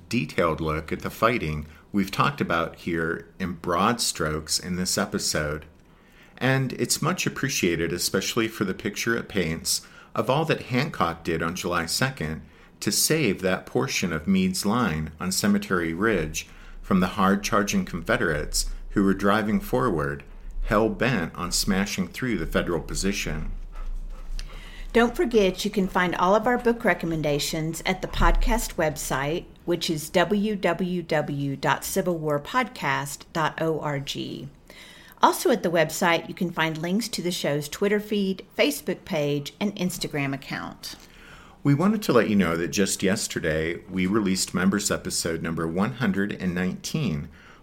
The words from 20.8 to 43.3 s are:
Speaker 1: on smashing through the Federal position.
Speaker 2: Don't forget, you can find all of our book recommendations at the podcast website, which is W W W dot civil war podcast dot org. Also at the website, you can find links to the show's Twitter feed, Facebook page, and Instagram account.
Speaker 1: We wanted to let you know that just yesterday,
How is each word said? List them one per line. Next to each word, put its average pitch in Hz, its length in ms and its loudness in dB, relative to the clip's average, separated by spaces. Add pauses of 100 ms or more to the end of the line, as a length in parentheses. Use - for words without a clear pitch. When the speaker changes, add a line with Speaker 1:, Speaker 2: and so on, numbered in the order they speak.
Speaker 1:
on 87 180 -4
smashing 95 560 0
through 120 300 -2
the 80 80 -2
Federal 85 360 0
position. 80 680 -2 (1400)
Speaker 2:
Don't 240 220 4
forget, 214 500 2
you 208 60 0
can 190 160 0
find 180 280 2
all 185 200 6
of 220 100 2
our 247 140 4
book 233 260 0
recommendations 160 1000 0
at 185 200 -2
the 175 40 -6
podcast 220 680 4
website, 151 680 -2 (200)
which 170 240 0
is 160 220 -4
W 202 440 2
W 180 460 0
W 147 540 0
dot 139 280 2
civil 180 360 0
war 151 200 0
podcast 143 840 -2 (120)
dot - 260 0
org. 139 880 -4 (720)
Also - 300 4
at 233 140 2
the 180 80 0
website, 165 560 2
you 160 80 -10
can 170 160 -2
find 160 260 0
links 180 300 0
to - 160 -6
the 175 80 0
show's 147 360 -2
Twitter 202 320 0
feed, 202 460 -2 (100)
Facebook 226 480 0
page, 147 560 -2
and 208 160 -2
Instagram 151 560 -4
account. - 640 -10 (680)
Speaker 1:
We 143 100 6
wanted 208 300 4
to - 100 2
let 110 160 6
you 107 60 4
know 85 200 6
that 85 120 0
just 95 340 0
yesterday, 85 800 0 (100)